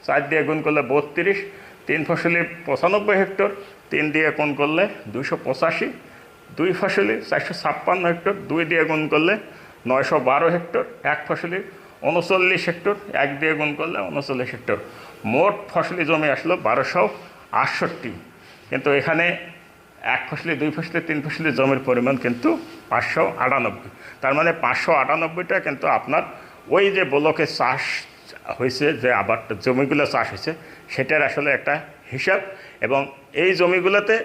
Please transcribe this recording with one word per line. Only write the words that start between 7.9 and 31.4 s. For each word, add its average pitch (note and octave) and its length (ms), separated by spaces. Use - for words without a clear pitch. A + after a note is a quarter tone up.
হেক্টর, E3+ 240
দুই D#3+ 200
দিয়ে E3 200
গুণ D#3 120
করলে D#3 220
নয়শো C3+ 260
বারো C#3+ 260
হেক্টর, - 300
এক D3+ 140
ফসলি F3 320
ঊনচল্লিশ F3+ 600
হেক্টর, G3 260
এক C#3+ 80
দিয়ে D#3 200
গুণ D3+ 180
করলে D#3+ 200
ঊনচল্লিশ C3+ 460
হেক্টর। A2+ 240
মোট F#3+ 200
ফসলি F3+ 380
জমি D#3 260
আসলো E3 180
বারোশো C3 360
আটষট্টি, C3+ 500
কিন্তু C3+ 180
এখানে E3 260
এক B2+ 140
ফসলি, E3 320
দুই D3+ 160
ফসলি, E3+ 220
তিন D#3 160
ফসলি D#3 340
জমির C3+ 300
পরিমাণ B2 260
কিন্তু A#2+ 240
পাঁচশো A#2+ 340
আটানব্বই। B2 460
তার C3+ 160
মানে E3 120
পাঁচশো - 260
আটানব্বইটা E3 540
কিন্তু D3+ 200
আপনার D3+ 240
ওই G3 100
যে F#3+ 60
বলকে D3+ 300
চাষ C3+ 240
হয়েছে, C3 280
যে B2+ 60
আবারটা A2 320
জমিগুলো C#3 400
চাষ A#2 180
হয়েছে, B2+ 200
সেটার D3 340
আসলে D3 200